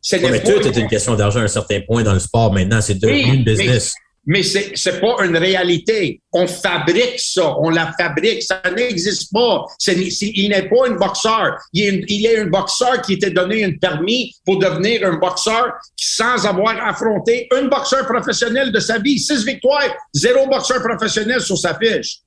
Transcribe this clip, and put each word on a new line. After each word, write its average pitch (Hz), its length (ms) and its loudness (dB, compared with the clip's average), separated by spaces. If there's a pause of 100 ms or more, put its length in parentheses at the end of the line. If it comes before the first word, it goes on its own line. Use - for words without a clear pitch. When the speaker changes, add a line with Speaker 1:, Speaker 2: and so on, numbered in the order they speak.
Speaker 1:
Ce - 160 -2
Speaker 2:
Ouais, - 60 0
Speaker 1:
n'est 127 80 2
Speaker 2:
mais 117 100 0
Speaker 1:
pas - 100 2
Speaker 2:
tout 202 160 4
est 113 100 0
une 110 100 0
question 110 280 0
d'argent 104 240 2
à 113 40 0
un 104 40 0
certain 101 340 -2
point 113 220 0
dans 104 100 4
le 95 60 4
sport 113 340 2
maintenant. 98 280 2
C'est 101 180 -2
devenu 127 240 2
Speaker 1:
Oui, 120 60 2
Speaker 2:
une 131 80 4
Speaker 1:
mais 110 180 2
Speaker 2:
business. 110 380 0 (340)
Speaker 1:
mais 180 160 2
c'est, 196 320 -2
c'est 180 240 -2
pas 226 240 2
une 170 140 2
réalité. 180 840 0 (100)
On 175 160 2
fabrique 180 720 0
ça, 160 400 0
on 160 100 2
la 165 240 2
fabrique. 170 500 -2
Ça 190 180 -4 (140)
n'existe 208 580 -4
pas. 226 300 2 (160)
C'est, 185 320 0
c'est, 208 240 -4
il 202 140 0
n'est 190 180 0
pas 247 220 2
un 214 60 -2
boxeur. 190 600 0 (180)
Il 190 100 0
est 202 60 2
une, 190 180 -2
il 202 180 -2
est 226 140 4
un 202 80 -2
boxeur 247 540 0
qui 196 120 -2
était 190 180 0
donné 185 320 0
un 185 160 0
permis 185 540 -2 (120)
pour 185 140 2
devenir 190 480 0
un 165 100 0
boxeur 220 540 0 (240)
sans 226 500 -2
avoir 208 300 0 (120)
affronté 226 680 -2
un 277 100 0
boxeur 262 400 0
professionnel 240 680 -2
de 214 80 2
sa 226 200 -2
vie. 269 180 0
Six 226 260 -2
victoires, 269 460 0 (240)
zéro 247 340 2
boxeur 262 340 0
professionnel 220 600 -2
sur 175 160 -2
sa 170 180 -2
fiche. 208 520 -2